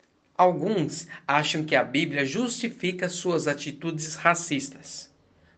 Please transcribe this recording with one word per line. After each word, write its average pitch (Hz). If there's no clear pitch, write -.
Alguns 180
acham 151
que 151
a 120
Bíblia 143
justifica 185
suas 170
atitudes 151
racistas. -